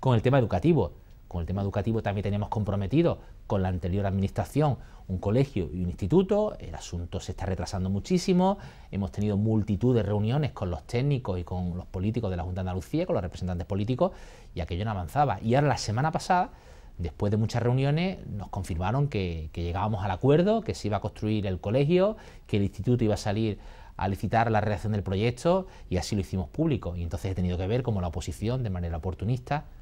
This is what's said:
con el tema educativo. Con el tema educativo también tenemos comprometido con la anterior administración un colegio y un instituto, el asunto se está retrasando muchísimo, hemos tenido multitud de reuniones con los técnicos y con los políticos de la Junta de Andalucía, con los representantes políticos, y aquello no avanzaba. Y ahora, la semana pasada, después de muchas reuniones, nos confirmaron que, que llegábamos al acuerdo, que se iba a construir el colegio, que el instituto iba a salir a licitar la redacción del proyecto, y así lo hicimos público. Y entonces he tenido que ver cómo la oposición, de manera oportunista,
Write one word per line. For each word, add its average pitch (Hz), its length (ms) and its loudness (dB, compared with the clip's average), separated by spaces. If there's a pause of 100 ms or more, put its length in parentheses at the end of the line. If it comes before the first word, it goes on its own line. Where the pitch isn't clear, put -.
con 127 140 4
el 107 80 4
tema 131 160 6
educativo. 117 540 4 (360)
Con 90 120 -6
el 82 60 -4
tema 98 140 -2
educativo 104 420 0
también 101 200 0
tenemos 101 260 0
comprometido 104 720 2 (300)
con 101 140 2
la 92 60 2
anterior 95 380 0
administración 98 720 0 (300)
un 92 100 -4
colegio 107 540 2
y 90 100 -4
un 87 80 0
instituto, 180 680 2
el - 160 -10
asunto 87 460 -8
se - 120 -8
está 95 140 -6
retrasando 92 440 -2
muchísimo, 180 680 2 (320)
hemos 98 220 -4
tenido 104 240 0
multitud 110 580 2
de 110 80 4
reuniones 107 500 0
con 92 180 -4
los - 140 -6
técnicos 123 540 0
y 87 60 -4
con 90 320 -4
los 90 100 -8
políticos 104 440 -2
de 90 60 -2
la 82 60 -4
Junta 92 200 -4
de 92 80 -2
Andalucía, 147 360 -4
con 180 80 -2
los 101 80 0
representantes 90 440 -4
políticos, 123 460 0 (420)
y 82 60 -4
aquello 87 240 -4
no 110 80 -2
avanzaba. 101 480 0
Y 113 140 2
ahora, 143 140 6
la 123 100 2
semana 123 320 0
pasada, 180 400 2 (480)
después 92 320 -2
de 107 60 2
muchas 113 260 0
reuniones, 143 640 2
nos 98 220 -8
confirmaron 98 600 0
que, 85 440 -2
que 87 100 -4
llegábamos 95 420 -2
al 101 60 0
acuerdo, 175 520 4
que 101 120 -4
se - 140 -6
iba 101 80 0
a 98 40 -2
construir 107 460 -2
el 92 140 -2
colegio, 170 560 4 (300)
que 110 100 0
el 101 80 4
instituto 120 400 2
iba 104 100 4
a - 40 0
salir 107 400 0 (400)
a 98 100 0
licitar 113 420 2
la 107 100 4
redacción 104 320 0
del 101 100 0
proyecto, 123 640 2 (200)
y 90 80 0
así 104 200 -2
lo 101 40 2
hicimos 92 280 -4
público. 135 480 0
Y 85 60 -4
entonces 92 300 -4
he - 20 -4
tenido 90 220 0
que 92 100 -2
ver 120 160 0
cómo 110 180 0
la 90 80 -2
oposición, 113 540 -4
de 107 60 -2
manera 87 300 -4
oportunista, 127 640 -2 (180)